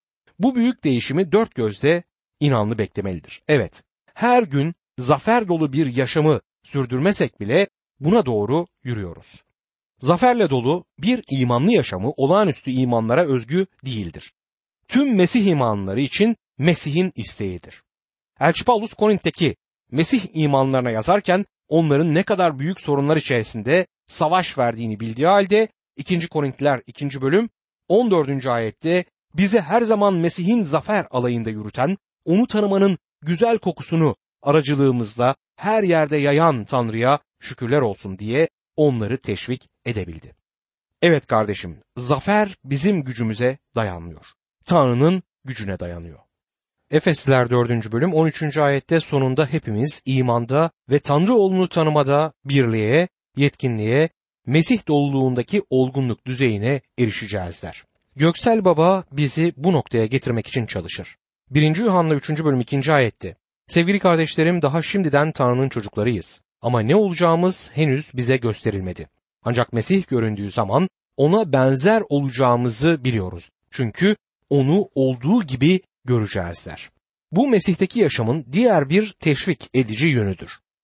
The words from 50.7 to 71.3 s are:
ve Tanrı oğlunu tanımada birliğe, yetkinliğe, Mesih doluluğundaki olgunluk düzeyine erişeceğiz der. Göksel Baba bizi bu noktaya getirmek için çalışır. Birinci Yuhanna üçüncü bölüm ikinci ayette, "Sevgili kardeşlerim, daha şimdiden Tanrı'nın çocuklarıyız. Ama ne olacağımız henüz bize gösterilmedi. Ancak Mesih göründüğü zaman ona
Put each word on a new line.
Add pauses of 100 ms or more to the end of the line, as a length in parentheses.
ve
Tanrı
oğlunu
tanımada (120)
birliğe, (280)
yetkinliğe, (380)
Mesih
doluluğundaki
olgunluk
düzeyine (180)
erişeceğiz
der. (320)
Göksel
Baba
bizi
bu
noktaya
getirmek
için
çalışır. (340)
Birinci
Yuhanna
üçüncü
bölüm
ikinci
ayette, (300)
"Sevgili
kardeşlerim,
daha
şimdiden
Tanrı'nın
çocuklarıyız. (180)
Ama
ne
olacağımız
henüz
bize
gösterilmedi. (340)
Ancak
Mesih
göründüğü
zaman (280)
ona